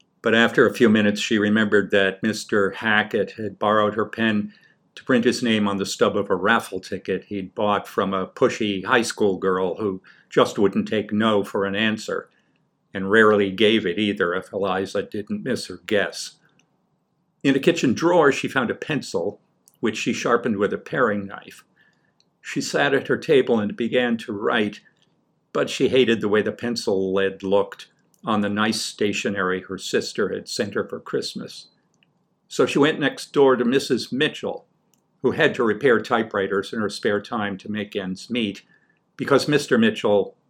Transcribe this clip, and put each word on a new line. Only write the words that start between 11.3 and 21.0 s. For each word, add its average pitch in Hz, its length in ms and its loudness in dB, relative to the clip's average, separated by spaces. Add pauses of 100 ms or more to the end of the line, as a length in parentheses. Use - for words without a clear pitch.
for 98 220 -4
an 98 100 -4
answer, 107 540 -4 (640)
and 95 180 -4
rarely 107 400 6
gave 104 340 4
it 87 140 -2
either 98 340 0
if 92 180 -8
Eliza 95 520 -2
didn't 104 400 -8
miss 123 240 -6
her 90 180 -14
guess. - 520 -4 (1080)
In 135 120 2
a 135 40 0
kitchen 127 340 2
drawer 160 380 4
she 131 160 -2
found 117 240 -2
a 95 40 -8
pencil, 104 640 -6 (400)
which 107 180 -2
she - 140 -2
sharpened 120 460 0
with 98 160 0
a 98 40 -4
paring 104 500 -2